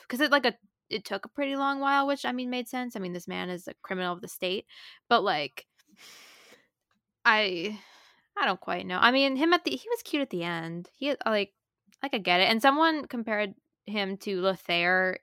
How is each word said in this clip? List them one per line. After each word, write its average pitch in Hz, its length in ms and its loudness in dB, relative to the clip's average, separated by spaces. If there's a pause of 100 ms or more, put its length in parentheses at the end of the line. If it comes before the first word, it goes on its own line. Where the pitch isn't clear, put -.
'cause 247 120 -2
it, 294 120 4
like, 269 140 6
a, 226 100 0 (340)
it 208 140 -6
took 202 220 -6
a - 40 -14
pretty 277 260 -4
long 277 240 -2
while, 277 260 2
which, 277 200 -2
I 247 60 -4
mean, 247 180 -6
made 247 180 -6
sense. 247 280 -6
I 202 40 -6
mean, 180 140 -6
this 175 140 -10
man 185 220 -6
is 180 180 -8
a - 140 -10
criminal 185 320 -4
of 175 80 -14
the 175 60 -12
state, 185 380 -6 (420)
but, 233 160 4
like, 151 420 -2 (1600)
I, 208 560 2 (560)
I 403 100 0
don't 190 140 0
quite 185 260 -6
know. 180 140 -2
I 240 120 8
mean, 269 240 2
him 320 180 4
at 349 100 2
the, 269 80 -2
he 262 180 -8
was 466 120 -4
cute 294 200 -2
at 269 80 -6
the 170 140 -4
end. 170 520 -6
He, 262 140 -4 (160)
like, 208 280 0 (480)
like, 277 120 -6
I 240 40 0
get 180 220 2
it. 190 100 4
And 226 120 2
someone 302 440 4
compared 214 480 -4 (320)
him 202 320 -4
to 196 240 -4
Lothair 185 800 2